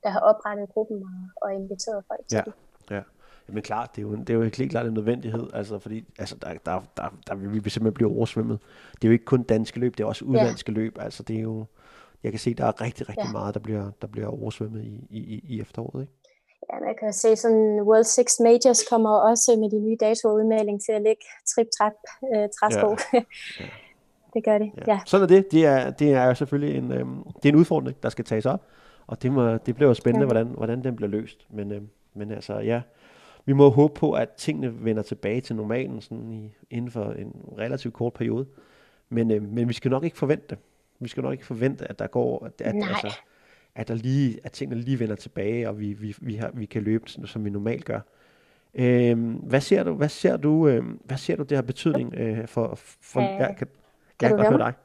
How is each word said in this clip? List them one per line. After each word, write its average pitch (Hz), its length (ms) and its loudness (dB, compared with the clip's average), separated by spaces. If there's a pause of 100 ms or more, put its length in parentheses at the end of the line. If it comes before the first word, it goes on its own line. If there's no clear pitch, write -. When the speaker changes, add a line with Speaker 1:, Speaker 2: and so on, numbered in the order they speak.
Speaker 1:
der 214 120 0
har 190 40 2 (100)
oprettet 208 440 -2
gruppen 214 240 -4 (140)
og, 185 60 -14 (260)
og 208 60 -4 (120)
inviteret 196 380 -8 (100)
folk - 180 -10
til 113 100 -6
Speaker 2:
Ja, 104 100 -2
Speaker 1:
det. - 60 -14 (420)
Speaker 2:
ja. 98 60 -6 (460)
Jamen 101 160 -8
klart, 113 320 -6
det 104 60 -10
er 104 60 -8
jo 104 60 -6
en, 107 60 -6
det 127 100 -12
er 117 80 0
jo 113 40 2
helt 127 300 -2
klart 123 140 -2
en 113 80 -4
nødvendighed, 117 600 -4
altså, 107 260 -8
fordi, 110 240 -12 (160)
altså, - 220 -10
der, - 60 -12 (180)
der, 90 160 -4 (160)
der, - 100 -8 (200)
der 98 80 -8
vil 101 300 -6
vi 107 40 -2
simpelthen 110 240 0
blive 110 240 2
oversvømmet. 113 420 -2 (360)
Det - 80 -6
er 113 40 4
jo 110 60 8
ikke 117 120 2
kun 127 180 2
danske 113 360 -2
løb, 123 180 -2
det 107 60 -4
er 104 40 -2
også - 180 -6
Speaker 1:
Ja. 135 60 -6
Speaker 2:
udenlandske 117 400 2
løb, 110 280 -4
altså, 107 240 -12
det 110 140 -6
er 110 40 -4
jo, 110 240 -6 (580)
jeg - 80 -4
kan 110 80 -8
se, 120 140 -2
der 131 120 -2
er 110 160 0
rigtig, 117 280 -8
rigtig - 160 -6
Speaker 1:
Ja. - 60 -6
Speaker 2:
meget, 101 220 -6
der 104 60 -6
bliver, 104 320 -6 (100)
der 110 60 -10
bliver 107 200 -10
oversvømmet 110 560 -8
i, 110 260 -14
i, 107 100 -12
i, - 280 -12
i 113 140 -8
efteråret, 117 400 -10
ikke? 139 120 -14 (600)
Speaker 1:
Ja, - 60 -8
man 226 200 -4
kan 214 140 -4
se 220 220 4
sådan, 220 460 4
World 220 220 6
Six 240 220 4 (140)
Majors 240 500 6
kommer 220 200 4
også 220 500 6
med 214 120 0
de 214 80 0
nye 220 200 0
datoer 220 340 2
udmelding 214 520 2
til 226 60 -2
at 214 100 0
ligge 214 220 2 (320)
trip, 226 120 4 (100)
trap, 214 160 2 (420)
øh, 208 140 2 (100)
træsko. 214 300 4 (240)
Speaker 2:
Ja. 277 100 4 (360)
Ja. - 60 -10
Speaker 1:
<laughs> - 680 -20
Det 220 120 -2
gør 214 120 4
det, 214 200 -2
Speaker 2:
Ja. - 100 -12
Speaker 1:
ja. 202 180 2
Speaker 2:
Sådan 196 180 4
er 180 40 2
det. 190 240 8
Det 160 140 6
er, 131 240 4
det 147 240 2
er 127 120 6
jo 127 100 6
selvfølgelig 143 420 -2
en, 127 140 -4
øhm, 127 320 -6
det - 220 -8
er 143 80 8
en 151 60 10
udfordring, 147 440 2
der 120 60 0
skal - 160 -8
tages 110 200 -2
op, 143 200 -2 (420)
og - 160 -12
det 127 80 0
må, 117 260 2
det 117 180 -4
bliver 147 140 4
jo 120 40 6
spændende, 117 320 2
Speaker 1:
Ja. 127 60 0
Speaker 2:
hvordan, 113 160 2
hvordan 120 360 -6
den 127 120 -2
bliver 107 140 -4
løst. 110 400 -8
Men, 104 220 -10
øhm, 104 180 -12 (240)
men 104 180 -10
altså, 104 280 -8
ja, 113 220 -2 (640)
vi 139 80 2
må 139 160 10
håbe 143 240 6
på, - 180 0
at - 180 0
tingene 127 560 -6
vender 107 180 0
tilbage 107 380 -4
til 117 140 -8
normalen 110 460 -6
sådan 113 300 -14
i, 107 220 -14 (160)
inden 120 220 -8
for 117 200 -6
en 104 220 -12 (240)
relativt 117 360 -6
kort 117 200 -4
periode. 117 320 -4 (640)
Men, 117 220 0
øhm, 107 140 0
men 117 220 -2
vi 120 60 -2
skal 127 180 -2
nok 135 120 0
ikke 170 140 -6
forvente 143 320 -4
det. - 80 -12 (420)
Vi 120 100 -10
skal 127 140 -8
nok 131 100 -4
ikke 131 120 -12
forvente, 127 440 -4
at - 100 -14
der 107 80 -6
går, 120 380 -2
at, - 160 -16
at, 202 140 -2
Speaker 1:
Nej. 202 140 -2
Speaker 2:
altså, 110 300 -6 (560)
at 113 120 -8
der 117 80 -4
lige, 127 480 0
at - 80 -12
tingene 127 300 -8
lige 127 180 -2
vender 107 160 -2
tilbage, 110 540 -4
og 104 100 -8
vi, 104 140 -6
vi, 104 280 -10
vi 113 140 -8
har, 110 180 -6
vi 113 120 -8
kan 110 180 -6
løbe, 110 260 -2
sådan, - 180 -14
som 107 180 -8
vi 104 40 -4
normalt 107 360 -4
gør. 110 140 -6 (760)
Øhm, 120 600 4
hvad 131 280 0
ser 190 220 2
du, 170 100 -2
hvad 147 160 0
ser - 280 0
du, 156 300 4
øhm, 117 380 0
hvad 135 120 -6
ser 170 180 -4
du, 151 80 -6
det 139 140 -2
har 135 40 0
betydning, 123 520 -2
øh, 113 340 -4
for, 113 260 -2 (280)
for, - 180 -4
Speaker 1:
Øh, 123 60 4
Speaker 2:
ja, 117 280 -2
kan, - 20 -10
Speaker 1:
kan - 120 -8 (540)
Speaker 2:
jeg - 100 4
Speaker 1:
du 214 40 6
Speaker 2:
kan - 20 0
godt - 40 0
Speaker 1:
høre 214 80 6
Speaker 2:
høre - 80 6
Speaker 1:
mig? 120 160 0
Speaker 2:
dig. - 0 - (120)